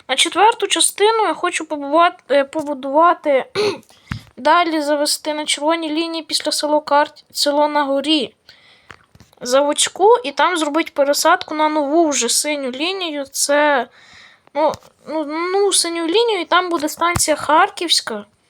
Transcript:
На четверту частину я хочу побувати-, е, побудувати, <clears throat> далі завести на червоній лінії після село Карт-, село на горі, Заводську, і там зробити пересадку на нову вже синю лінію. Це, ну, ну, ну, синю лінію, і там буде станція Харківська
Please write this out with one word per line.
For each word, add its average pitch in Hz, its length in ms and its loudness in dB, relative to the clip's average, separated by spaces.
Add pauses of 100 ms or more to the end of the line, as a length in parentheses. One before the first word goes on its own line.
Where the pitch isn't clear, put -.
На 262 80 -2
четверту 403 500 2
частину 403 600 0
я 320 80 -2
хочу 349 320 -4
побувати-, 311 680 0
е, 277 100 4
побудувати, 294 1000 0 (480)
<clears throat> - 440 -16
далі 320 440 2
завести 294 540 -2
на 302 120 -8
червоній 311 440 -2
лінії 330 320 -4
після 302 300 -4
село 294 280 0
Карт-, 294 520 0
село 294 360 0
на 294 160 0
горі, 277 500 -2 (1040)
Заводську, 294 840 2
і 277 80 -4
там 330 240 2
зробити 311 380 -2
пересадку 311 600 2
на 311 140 0
нову 302 400 2
вже 240 200 -2
синю 285 420 -2
лінію. 311 540 -6
Це, 285 640 0 (680)
ну, 294 180 0 (340)
ну, 311 180 -6
ну, 359 480 -2
синю 339 340 -2
лінію, 415 340 0
і 320 40 -6
там 349 260 0
буде 311 180 -2
станція 330 480 -2
Харківська 311 880 0 (260)